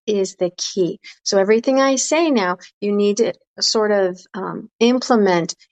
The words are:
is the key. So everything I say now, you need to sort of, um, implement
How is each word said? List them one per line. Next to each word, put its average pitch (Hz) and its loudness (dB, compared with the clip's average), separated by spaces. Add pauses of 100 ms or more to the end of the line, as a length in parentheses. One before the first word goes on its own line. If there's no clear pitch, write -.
is 196 -2
the 180 -2
key. - -4 (240)
So 196 0
everything 226 2
I 269 2
say 311 0
now, 185 0 (220)
you 202 -2
need 202 0
to 226 0 (280)
sort 214 0
of, 185 0 (140)
um, 185 -10 (120)
implement 220 2 (180)